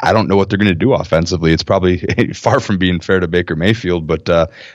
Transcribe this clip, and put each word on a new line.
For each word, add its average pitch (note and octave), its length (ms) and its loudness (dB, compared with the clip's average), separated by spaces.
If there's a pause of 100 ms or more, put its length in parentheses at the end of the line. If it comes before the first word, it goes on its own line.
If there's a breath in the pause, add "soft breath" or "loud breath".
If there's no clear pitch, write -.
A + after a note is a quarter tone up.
I F#2 100 2
don't G#2 160 0
know G2 80 2
what G2 120 2
they're F#2+ 80 0
gonna G2 160 2
do A2+ 200 0
offensively. E2 580 0
It's E2 100 2
probably F#2 360 2
<laughs> - 360 -2
far B2 280 0
from G2+ 160 -2
being F2+ 240 0
fair F#2+ 180 0
to F2+ 80 -2
Baker E2+ 300 -2
Mayfield, F2 500 -2
but, E2 220 -2
uh, E2 180 2 (280 loud breath)